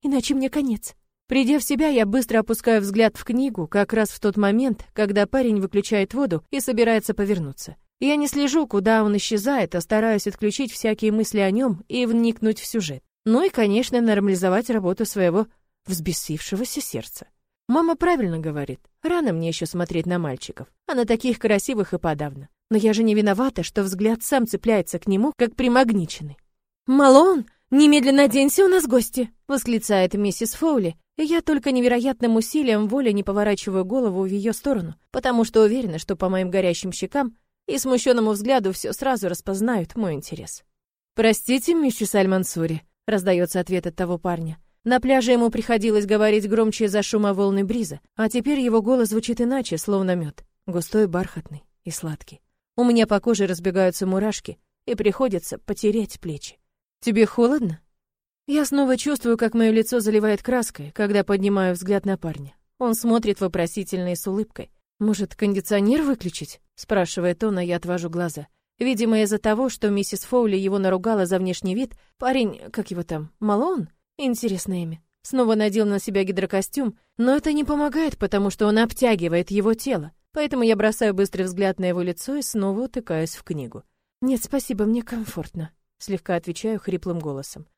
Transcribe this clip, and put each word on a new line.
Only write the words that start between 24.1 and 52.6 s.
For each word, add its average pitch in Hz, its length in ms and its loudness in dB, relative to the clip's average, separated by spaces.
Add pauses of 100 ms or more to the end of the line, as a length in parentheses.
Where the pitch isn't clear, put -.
сам 262 240 2
цепляется 202 540 0
к - 80 -6
нему, 202 280 2
как 233 200 0
примагниченный. 226 840 2 (480)
"Малон, 277 640 8 (240)
немедленно 285 540 6
оденься, 277 380 4
у 392 40 6
нас 359 180 4
гости!" 240 460 0 (160)
восклицает 214 680 0
миссис 208 400 -2
Фоули, 247 420 0 (220)
и 311 60 0
я 330 180 0
только 285 300 0
невероятным 247 640 2
усилием 226 520 0
воли 240 240 0
не 196 120 0
поворачиваю 196 600 -2
голову 202 360 -2
в 190 60 0
её 202 260 -2
сторону, 190 420 -4 (140)
потому 240 360 0
что 220 180 4
уверена, 214 340 0
что 185 180 -6
по 185 140 -2
моим 185 220 -2
горящим 185 400 0
щекам 233 440 -4 (320)
и 277 100 -4
смущённому 240 540 2
взгляду 208 400 0
всё - 220 -6
сразу 247 360 -2
распознают 190 640 -4
мой 196 180 -4
интерес. - 500 -12 (520)
"Простите, 226 580 2
миссис 262 420 0
Аль-Мансури", 185 640 0 (240)
раздаётся 185 540 2
ответ 180 280 -2
от 165 80 -8
того 175 220 -2
парня. 165 400 -6 (260)
На 247 160 2
пляже 254 340 4
ему 233 160 4
приходилось 220 560 0
говорить 214 420 2
громче 220 380 2
из-за 202 180 0
шума 208 300 0
волны 196 320 2
бриза, 185 340 -4 (160)
а 220 140 0
теперь 269 320 0
его 226 200 2
голос 233 280 2
звучит 226 320 -2
иначе, 240 360 -2
словно 190 380 0
мёд, 160 300 -8 (200)
густой, 190 420 0
бархатный 165 580 -6 (180)
и 170 80 -10
сладкий. - 500 -12 (360)